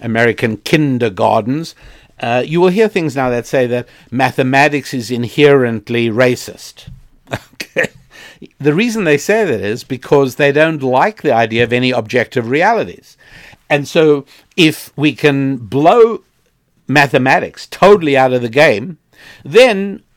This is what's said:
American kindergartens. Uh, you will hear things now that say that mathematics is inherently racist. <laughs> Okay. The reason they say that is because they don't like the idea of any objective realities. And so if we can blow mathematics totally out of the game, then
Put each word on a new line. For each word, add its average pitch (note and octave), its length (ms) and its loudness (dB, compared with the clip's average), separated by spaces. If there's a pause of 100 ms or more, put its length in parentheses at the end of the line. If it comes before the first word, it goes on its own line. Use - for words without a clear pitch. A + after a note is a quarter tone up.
American A2+ 560 0
kindergartens. A#2 1160 -2 (440)
Uh, B2 280 -2
you D#3+ 140 -2
will F#3 100 4
hear G#3+ 180 2
things D#3+ 260 -4
now C3 140 -2
that A#2+ 180 -4
say C3 200 0
that A#2+ 220 -4 (220)
mathematics C3+ 840 0
is A#2 160 -6
inherently A#2+ 960 0
racist. - 800 -4 (400)
<laughs> - 100 -8 (160)
Okay. - 340 -6 (680)
The D3 160 0
reason A3 300 -2
they D3 140 2
say G#3+ 260 0
that B2 160 -2
is G#2 240 -6
because C3+ 520 0
they C#3+ 140 2
don't D3+ 320 0
like C3+ 380 0
the D3 120 0
idea A2+ 300 0
of A#2+ 120 -2
any B2+ 160 0
objective A#2+ 580 -4
realities. D#3 720 -2 (500)
And C#3+ 180 -2
so D3+ 380 2 (320)
if D#3 400 0
we C#3+ 160 0
can C#3 460 0
blow E3+ 640 2 (680)
mathematics C#3 760 0
totally F3 500 4
out C3 160 2
of B2 100 0
the A#2+ 60 -4
game, C3+ 500 0 (460)
then G3 580 0 (140)